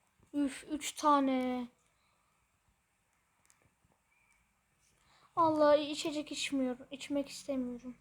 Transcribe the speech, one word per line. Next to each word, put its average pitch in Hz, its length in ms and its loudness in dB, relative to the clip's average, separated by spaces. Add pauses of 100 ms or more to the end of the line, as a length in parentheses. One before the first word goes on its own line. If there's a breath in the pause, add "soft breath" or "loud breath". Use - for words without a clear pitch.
(340)
Üf, 285 360 -2
üç 294 240 -6
tane. 262 760 2 (3750 soft breath)
Allah, 302 400 6
içecek 302 560 -2
içmiyorum. 262 600 -4
İçmek 285 380 -6
istemiyorum. 247 720 -8